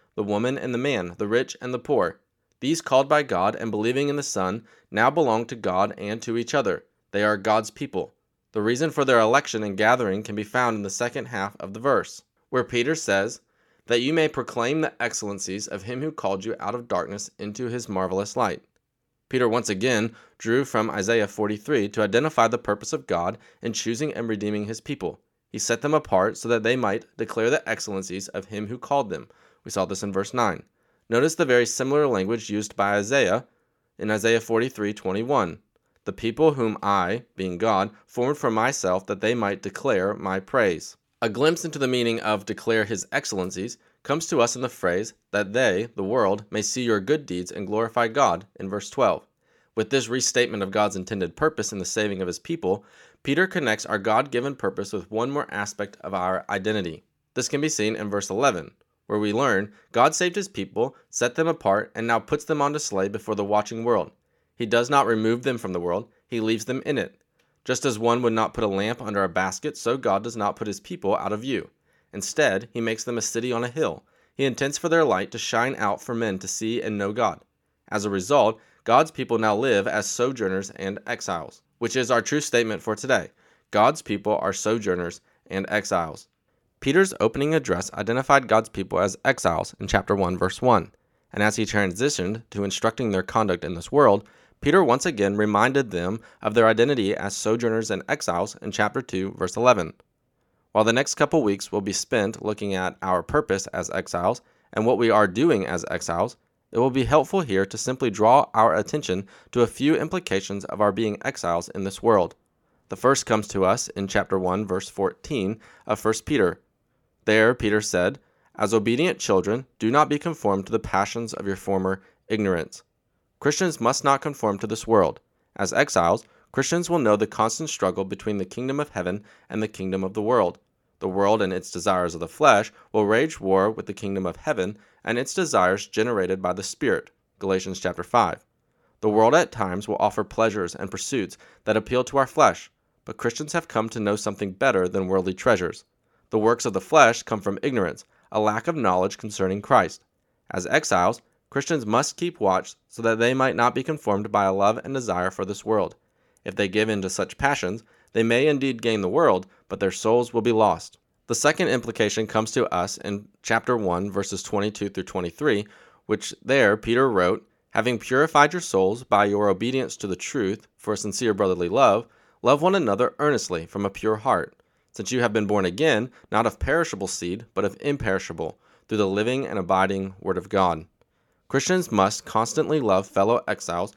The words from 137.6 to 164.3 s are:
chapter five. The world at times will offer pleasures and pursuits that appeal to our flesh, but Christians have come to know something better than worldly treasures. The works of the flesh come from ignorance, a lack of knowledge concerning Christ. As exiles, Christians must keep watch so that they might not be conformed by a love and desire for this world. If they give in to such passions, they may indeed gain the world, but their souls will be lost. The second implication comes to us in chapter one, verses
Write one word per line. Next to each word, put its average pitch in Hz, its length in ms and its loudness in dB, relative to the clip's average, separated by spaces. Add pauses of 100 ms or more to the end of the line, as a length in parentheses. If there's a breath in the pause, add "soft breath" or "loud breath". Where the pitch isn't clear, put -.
chapter - 200 -4
five. 98 440 0 (560)
The 110 80 2
world 113 260 6
at 131 160 4
times 98 380 -4
will 104 80 -2
offer 104 260 0
pleasures 101 500 -2
and 98 160 -10
pursuits - 480 -4 (280 soft breath)
that 110 100 0
appeal 123 300 0
to 139 140 -2
our 131 80 2
flesh, 117 440 2 (320)
but - 140 -12
Christians 147 340 -4
have 170 160 -4
come 113 220 0
to 120 100 -8
know 104 160 2
something 101 380 -4
better 95 340 2
than 92 200 -2
worldly 95 260 0
treasures. 90 500 0 (460)
The 113 100 0
works 113 260 4
of 117 60 0
the 95 80 -2
flesh 127 440 6
come 107 180 -4
from 101 200 -4
ignorance, 113 440 -2 (260 soft breath)
a 107 80 0
lack 107 300 2
of 165 80 -2
knowledge 95 400 2
concerning 98 440 -4
Christ. 101 440 2 (440)
As 90 160 -6
exiles, 95 560 2 (320)
Christians 143 320 -2
must 117 320 0
keep 175 220 -6
watch 98 360 0 (140)
so - 140 -10
that 113 160 2
they 120 160 4
might 131 200 2
not 120 200 2
be 135 80 -2
conformed 107 480 -2
by 104 140 4
a 95 60 4
love 101 320 2
and - 80 -10
desire 98 380 -2
for 98 160 -6
this 98 180 -8
world. 104 320 0 (480)
If 98 120 -8
they 101 120 0
give 107 220 2
in 101 140 -2
to 92 80 -4
such - 260 -4
passions, 113 460 0 (300 soft breath)
they 113 100 2
may 120 240 4
indeed 135 340 0
gain 110 200 0
the 95 60 -2
world, 104 380 2 (240 soft breath)
but 95 100 -8
their 98 120 0
souls 120 420 0
will 117 80 2
be 117 100 2
lost. 104 460 2 (300)
The 120 80 -2
second 156 320 2
implication 117 580 0
comes 110 280 -2
to 120 200 2
us 90 240 -2
in 101 300 -8 (160)
chapter 120 340 0
one, 95 320 -2
verses 98 320 -6